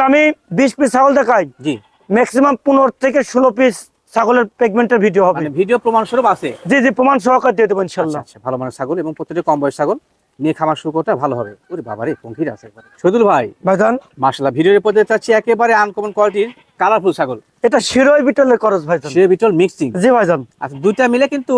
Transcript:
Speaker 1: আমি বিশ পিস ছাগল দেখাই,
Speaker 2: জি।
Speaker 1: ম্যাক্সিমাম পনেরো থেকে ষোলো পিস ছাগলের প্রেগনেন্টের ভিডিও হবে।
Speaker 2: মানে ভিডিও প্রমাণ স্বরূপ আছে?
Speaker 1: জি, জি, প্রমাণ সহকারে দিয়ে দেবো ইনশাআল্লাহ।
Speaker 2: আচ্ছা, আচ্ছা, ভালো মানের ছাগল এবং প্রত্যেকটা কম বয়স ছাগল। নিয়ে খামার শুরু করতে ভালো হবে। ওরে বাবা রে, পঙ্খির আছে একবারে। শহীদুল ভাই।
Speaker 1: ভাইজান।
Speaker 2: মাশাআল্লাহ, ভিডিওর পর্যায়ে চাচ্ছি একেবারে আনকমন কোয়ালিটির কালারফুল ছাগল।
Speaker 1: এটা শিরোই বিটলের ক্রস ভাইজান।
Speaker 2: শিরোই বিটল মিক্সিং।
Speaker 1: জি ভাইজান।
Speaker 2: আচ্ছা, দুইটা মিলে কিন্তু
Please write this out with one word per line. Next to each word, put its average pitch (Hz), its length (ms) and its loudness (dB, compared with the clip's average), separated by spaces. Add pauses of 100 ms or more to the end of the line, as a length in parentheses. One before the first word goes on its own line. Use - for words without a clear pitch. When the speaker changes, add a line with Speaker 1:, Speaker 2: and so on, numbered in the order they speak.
Speaker 1:
আমি 269 200 4 (300)
বিশ 226 240 2
পিস 269 160 0
ছাগল 269 240 4
দেখাই, 226 300 2 (160)
Speaker 2:
জি। 143 120 -4 (380)
Speaker 1:
ম্যাক্সিমাম 247 440 2 (100)
পনেরো 269 240 2 (120)
থেকে 269 220 0
ষোলো 262 280 0
পিস 233 240 0 (380)
ছাগলের 233 320 2
প্রেগনেন্টের 233 540 0
ভিডিও 196 260 2
হবে। 175 120 2
Speaker 2:
মানে 151 120 -4
ভিডিও 190 300 -2
প্রমাণ 226 260 0
স্বরূপ 240 200 -2
আছে? 180 240 -2 (160)
Speaker 1:
জি, 214 160 0
জি, 254 80 2
প্রমাণ 262 300 0
সহকারে 254 340 0
দিয়ে 214 140 2
দেবো 190 140 -2
ইনশাআল্লাহ। 160 400 -6
Speaker 2:
আচ্ছা, - 160 -20
আচ্ছা, 107 80 -18
ভালো 127 120 -4
মানের 127 200 -8
ছাগল 139 220 -6
এবং 160 140 -8
প্রত্যেকটা 165 380 -8
কম 147 80 0
বয়স 139 180 -2
ছাগল। 170 200 -2 (420)
নিয়ে 151 140 -2
খামার 156 220 -2
শুরু 151 160 -8
করতে 160 220 -4
ভালো 135 220 -4
হবে। 107 160 -8 (180)
ওরে 170 120 -10
বাবা 107 240 -12
রে, 156 60 -4 (100)
পঙ্খির 123 300 -8
আছে 107 160 -18
একবারে। 113 200 -20 (100)
শহীদুল 208 260 0
ভাই। 156 220 2 (200)
Speaker 1:
ভাইজান। 190 280 0 (240)
Speaker 2:
মাশাআল্লাহ, 135 360 -2
ভিডিওর 185 260 4
পর্যায়ে 208 260 2
চাচ্ছি 220 280 -4
একেবারে 233 400 0
আনকমন 208 380 -2
কোয়ালিটির 208 380 0 (300)
কালারফুল 196 340 0
ছাগল। 127 240 -4 (260)
Speaker 1:
এটা 247 160 2
শিরোই 277 420 2
বিটলের 254 360 2
ক্রস 196 280 0
ভাইজান। 151 260 -4
Speaker 2:
শিরোই 180 160 4
বিটল 190 240 2
মিক্সিং। 165 360 0 (120)
Speaker 1:
জি 220 100 2
ভাইজান। 175 320 2 (180)
Speaker 2:
আচ্ছা, 139 180 -12
দুইটা 202 300 0
মিলে 247 200 2
কিন্তু 269 300 -4